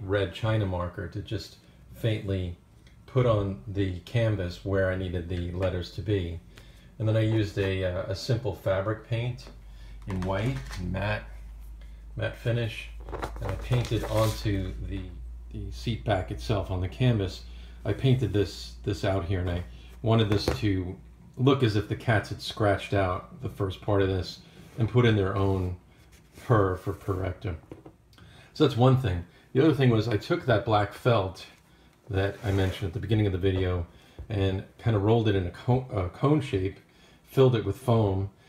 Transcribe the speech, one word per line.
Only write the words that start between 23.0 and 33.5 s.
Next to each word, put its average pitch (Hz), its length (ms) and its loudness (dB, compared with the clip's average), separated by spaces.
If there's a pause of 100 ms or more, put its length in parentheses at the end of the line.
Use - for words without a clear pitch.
the 101 80 -6
first 98 320 -6
part 101 200 2
of 95 60 4
this 92 320 -2 (380)
and 117 120 2
put 120 160 6
in 110 100 6
their 98 200 2
own 95 420 0 (680)
purr 98 300 4
for 92 180 -6
Purrector. 92 640 -4 (960)
So 151 120 4
that's 131 120 0
one 127 200 8
thing. 87 280 0 (280)
The 127 80 6
other 156 120 6
thing 127 160 6
was 110 180 4
I 110 100 2
took 170 280 -2
that 113 200 4
black 104 280 2
felt 101 520 0 (640)
that 98 340 0
I 101 80 2
mentioned 95 360 0
at 85 60 -6
the 101 60 -4
beginning 104 260 2
of 98 60 2
the 92 60 -2
video 92 480 2 (440)